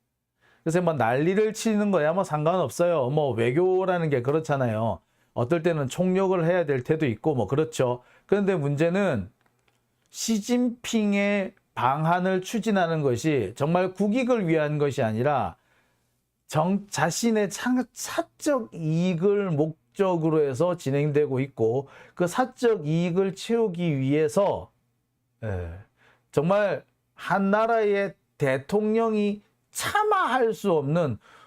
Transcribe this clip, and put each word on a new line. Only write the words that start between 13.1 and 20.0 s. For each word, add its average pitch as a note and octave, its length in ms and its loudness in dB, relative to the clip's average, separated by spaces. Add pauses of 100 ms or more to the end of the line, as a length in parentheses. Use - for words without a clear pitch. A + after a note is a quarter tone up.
정말 F3+ 380 0
국익을 A3+ 540 0
위한 D3+ 320 0
것이 C#3 240 0
아니라 A2+ 520 0 (920)
정-, F#3+ 420 0
자신의 G#3 600 0
차-, B3+ 420 -2
사적 - 800 -4
이익을 F3+ 800 0
목적으로 D#3+ 920 0